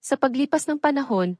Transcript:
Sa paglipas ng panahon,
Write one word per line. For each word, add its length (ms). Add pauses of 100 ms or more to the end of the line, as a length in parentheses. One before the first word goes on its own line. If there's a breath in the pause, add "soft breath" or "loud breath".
Sa 160
paglipas 480
ng 120
panahon, 600